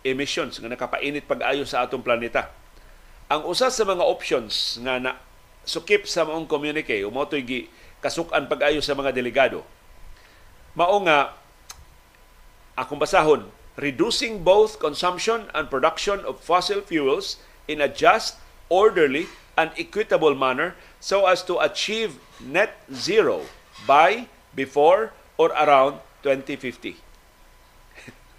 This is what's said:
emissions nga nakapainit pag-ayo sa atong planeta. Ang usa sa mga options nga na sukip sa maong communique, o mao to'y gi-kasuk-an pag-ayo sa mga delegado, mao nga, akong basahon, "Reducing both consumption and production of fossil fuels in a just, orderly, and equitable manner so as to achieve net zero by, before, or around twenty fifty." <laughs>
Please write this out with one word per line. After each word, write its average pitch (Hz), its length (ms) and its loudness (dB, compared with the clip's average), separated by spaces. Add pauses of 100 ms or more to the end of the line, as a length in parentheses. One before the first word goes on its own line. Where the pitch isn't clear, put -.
emissions 135 560 -4
nga 113 160 -12
nakapainit 135 560 -6
pag-ayo 131 400 -2
sa 127 160 -2
atong 131 160 -6
planeta. 117 480 -2 (800)
Ang 151 160 -2
usa 175 240 0
sa 220 160 -2
mga 190 160 -2
options 151 800 -2
nga 127 160 -4
na 127 240 -6 (480)
sukip 202 400 -2
sa 165 160 -2
maong 156 240 -6
communique, 147 560 -4
o 104 80 -6
mao 139 160 -4
to'y 143 160 -4
gi-kasuk-an 131 1040 -6
pag-ayo 147 320 0
sa 143 160 -4
mga 139 160 2
delegado, 123 480 0 (1120)
mao 175 320 2
nga, 147 320 4 (1400)
akong 135 160 -8
basahon, 151 560 2 (240)
"Reducing 202 640 -4
both 208 400 4
consumption 180 720 -2
and 151 160 -4
production 165 560 -2
of - 160 -8
fossil 180 400 0
fuels 160 560 -2 (320)
in 151 160 -2
a 135 80 -2
just, 190 480 2 (320)
orderly, 175 560 2 (320)
and 160 160 0
equitable 165 560 0
manner 135 400 -2 (240)
so 190 320 0
as 180 160 2
to 175 160 -2
achieve 196 560 -2 (240)
net 147 480 -2
zero 131 560 0 (400)
by, 180 400 6 (320)
before, 160 560 2 (240)
or 160 160 2
around 147 480 4 (240)
twenty 135 320 -2
fifty." 113 440 -12
<laughs> - 40 -20 (1300)